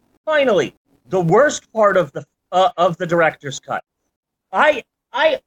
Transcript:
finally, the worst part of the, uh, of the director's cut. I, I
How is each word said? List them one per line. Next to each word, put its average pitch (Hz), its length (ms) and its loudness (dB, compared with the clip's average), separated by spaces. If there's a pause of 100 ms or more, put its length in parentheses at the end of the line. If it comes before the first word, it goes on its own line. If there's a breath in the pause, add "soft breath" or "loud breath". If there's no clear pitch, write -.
(240)
finally, 247 500 0 (340)
the 185 120 -2
worst 214 520 2
part 202 240 2
of 160 160 0
the, 147 120 -14 (280)
uh, 185 240 2
of 170 200 0
the 185 100 -8
director's 156 540 -2
cut. - 240 -10 (680)
I, 269 320 0 (280)
I 277 340 -2